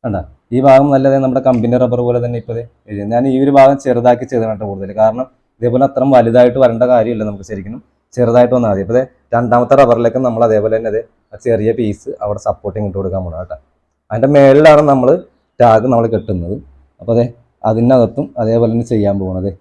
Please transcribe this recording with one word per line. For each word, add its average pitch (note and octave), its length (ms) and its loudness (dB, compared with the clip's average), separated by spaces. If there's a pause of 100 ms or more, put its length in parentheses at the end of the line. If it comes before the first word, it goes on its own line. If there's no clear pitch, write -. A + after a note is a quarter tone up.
കണ്ടോ, G2 160 -6 (360)
ഈ - 100 0
ഭാഗം C3+ 280 6
നല്ലതേ C3+ 300 2
നമ്മുടെ C3 240 -2
കമ്പനി A#2 360 0
റബ്ബർ A#2+ 240 -2
പോലെ B2 160 0
തന്നെ A#2+ 180 -6
ഇപ്പോ A#2+ 160 -12
ദേ A#2 40 -10 (260)
ഇരിക്കുന്നു. G#2 280 -8
ഞാൻ B2 160 0
ഈ C3 120 0
ഒരു C#3+ 140 0
ഭാഗം C3+ 260 6
ചെറുതാക്കി B2 480 0
ചെയ്തതാണ് A2+ 220 -2
കേട്ടോ G#2 160 -10
കൂടുതൽ. G2 220 -10 (100)
കാരണം A#2 240 -2 (320)
ഇതേപോലെ A#2+ 300 0
അത്രയും C3+ 280 -2
വലുതായിട്ട് A#2+ 460 4
വരേണ്ട A#2 300 0
കാര്യമില്ല A2+ 360 -2
നമുക്ക്, G2 220 -12
ശരിക്കും G#2 300 -12 (360)
ചെറുതായിട്ട് B2 400 2
വന്നാൽ A#2 160 0
മതി. G2 120 -4
ഇപ്പോ G#2 120 -6
ദേ C3 60 0 (320)
രണ്ടാമത്തെ A#2+ 460 0
റബ്ബറിലേക്ക് A#2 460 2
നമ്മൾ A2+ 220 -2
അതേപോലെ A2 300 0
തന്നെ A2+ 180 -4
ദേ A2+ 40 -2 (320)
ആ G#2 140 -20
ചെറിയ A2 320 0
പീസ് G#2 320 -6 (140)
അവിടെ G#2 240 -6
സപ്പോർട്ടിങ് G#2 400 -8
ഇട്ട് F#2+ 100 -8
കൊടുക്കാൻ F#2+ 260 -6
പോകണം E2 160 -12
കേട്ടോ. - 160 -14 (540)
അതിൻ്റെ A2+ 260 -2
മേളിലാണ് D3 460 6 (100)
നമ്മൾ B2+ 160 2 (540)
ടാഗ് A2+ 300 4
നമ്മൾ A#2 220 0
കെട്ടുന്നത്. F#2 420 -6 (440)
അപ്പൊ G#2 180 -6
ദേ A#2 60 2 (460)
അതിനകത്തും A#2+ 560 0 (160)
അതേപോലെ A2+ 320 0
തന്നെ A#2 180 -4
ചെയ്യാൻ G2+ 300 -2
പോകുന്നത്. F#2 280 -6 (100)